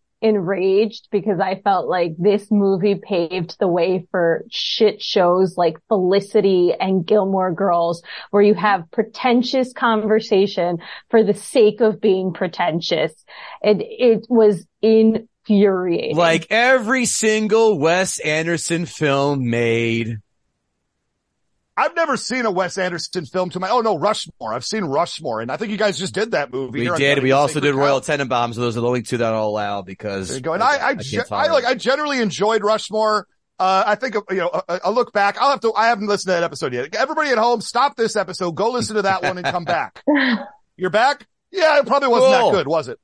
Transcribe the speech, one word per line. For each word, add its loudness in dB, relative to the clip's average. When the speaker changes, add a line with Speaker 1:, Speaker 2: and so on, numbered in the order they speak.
Speaker 1:
enraged 0
because -2
I -4
felt 0
like -2
this 0
movie 2
paved -4
the 0
way 0
for 0
shit 0
shows 2
like 0
Felicity 2
and 0
Gilmore 2
Girls, 0
where 4
you 6
have 0
pretentious 0
conversation 0
for 6
the 0
sake 2
of 2
being 2
pretentious. -2
And 2
it 0
was 4
infuriating. 2
Speaker 2:
Like 2
every 2
single 2
Wes 0
Anderson -2
film 0
made. 0
Speaker 3:
I've 0
never 0
seen -4
a 0
Wes -2
Anderson -6
film -4
to -8
my, -4
oh 2
no, 0
Rushmore. -4
I've -6
seen -4
Rushmore, -4
and -8
I -6
think -8
you -6
guys 0
just -8
did -4
that -2
movie -6
Speaker 2:
We -2
Speaker 3:
here -2
on -2
Speaker 2:
did. 2
Speaker 3:
Johnny 0
Speaker 2:
We 2
also 2
Speaker 3:
Sacred 0
Speaker 2:
did 2
Royal 2
Speaker 3:
Cow. -4
Speaker 2:
Tenenbaums, -2
and -
those -2
are -4
the 0
only -2
two -4
that 0
I'll -2
allow -4
because -8
Speaker 3:
There -8
you -12
go. -4
And -2
Speaker 2:
I, 2
Speaker 3:
I, -2
I, -4
Speaker 2:
I 0
Speaker 3:
ge-, -12
Speaker 2:
can't -4
Speaker 3:
I, -2
like, 0
Speaker 2:
tolerate 0
Speaker 3:
I 0
Speaker 2:
it. -6
Speaker 3:
generally -2
enjoyed 0
Rushmore. -2
Uh, 2
I 2
think, -4
you -4
know, -2
a, -4
a 0
look -2
back, 0
I'll 4
have 0
to, 0
I 2
haven't 0
listened -2
to 2
that -2
episode -6
yet. -6
Everybody -2
at 2
home, 2
stop -2
this -2
episode, -4
go 0
listen -4
to 0
that 0
one -2
and -6
come -4
back. -4
Speaker 4:
<laughs> -20
Speaker 3:
You're -4
back? 0
Yeah, 2
it 2
probably 2
wasn't 6
Speaker 2:
Cool. 2
Speaker 3:
that 2
good, 0
was -2
it? -12